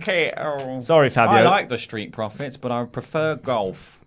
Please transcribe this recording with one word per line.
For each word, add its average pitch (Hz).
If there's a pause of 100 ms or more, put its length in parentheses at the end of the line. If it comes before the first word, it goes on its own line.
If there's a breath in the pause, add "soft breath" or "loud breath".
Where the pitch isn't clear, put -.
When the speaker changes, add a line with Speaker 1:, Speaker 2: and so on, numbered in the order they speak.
Speaker 1:
kid. 143
Speaker 2:
Sorry, 147
Fabio. 127
Speaker 1:
I 113
like 190
the 120
Street 107
Profits, 117
but 123
I 120
prefer 156
golf. 107